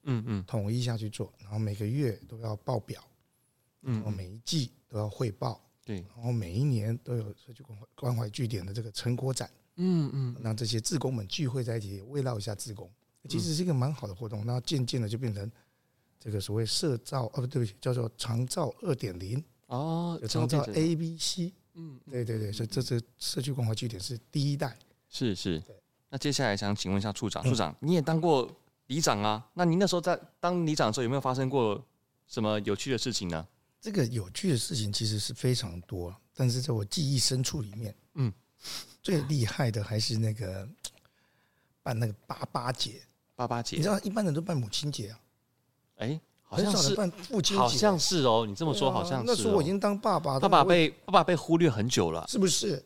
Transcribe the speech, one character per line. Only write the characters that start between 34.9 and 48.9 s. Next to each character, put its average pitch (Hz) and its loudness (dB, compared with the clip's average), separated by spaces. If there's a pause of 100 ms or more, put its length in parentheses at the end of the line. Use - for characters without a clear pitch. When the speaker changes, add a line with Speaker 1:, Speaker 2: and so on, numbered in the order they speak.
Speaker 2:
其 113 -2
实 107 0
是 101 -4
非 127 2
常 87 -4
多， 87 -8 (180)
但 131 2
是 120 0
在 127 -4
我 110 0
记 143 0
忆 135 4
深 131 2
处 147 -2
里 104 -8
面， 107 -8 (200)
Speaker 1:
嗯。 127 0 (720)
Speaker 2:
最 175 2
厉 135 2
害 117 0
的 107 -2
还 110 0
是 110 0
那 110 2
个 98 -6 (1160)
办 123 -2
那 117 0
个 107 -4 (140)
八 135 -8
八 127 -2
节。 - -6 (340)
Speaker 1:
八 123 -2
八 120 -2
节。 - -4
Speaker 2:
你 156 0
知 170 2
道 208 2
一 - -6
般 208 0
人 175 2
都 143 0
办 165 -2
母 120 0
亲 147 -2
节 107 -8
啊。 113 -18 (760)
Speaker 1:
哎， 123 -4 (240)
好 - -8
像 196 4
是， 185 4
Speaker 2:
很 - 4
少 - 4
人 196 2
办 185 0
父 185 -2
亲 196 2
节。 196 4
Speaker 1:
好 - 6
像 180 4
是 165 2
哦， 113 6
你 101 -4
这 160 -4
么 156 2
说 131 4